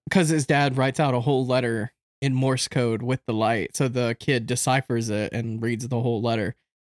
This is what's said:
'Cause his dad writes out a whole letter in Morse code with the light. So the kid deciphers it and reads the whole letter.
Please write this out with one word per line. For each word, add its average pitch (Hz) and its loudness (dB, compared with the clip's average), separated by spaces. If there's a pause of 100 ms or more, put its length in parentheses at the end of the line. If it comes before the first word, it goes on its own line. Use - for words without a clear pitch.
(100)
'Cause 175 4
his 156 0
dad 143 2
writes 131 0
out 139 2
a 123 0
whole 131 2
letter 117 0 (280)
in 135 0
Morse 131 0
code 117 0
with 127 -2
the 120 -2
light. 110 0
So 135 2
the 123 -2
kid 120 0
deciphers 123 0
it 107 -2
and 113 -4
reads 117 -2
the 120 -2
whole 117 0
letter. 113 0 (300)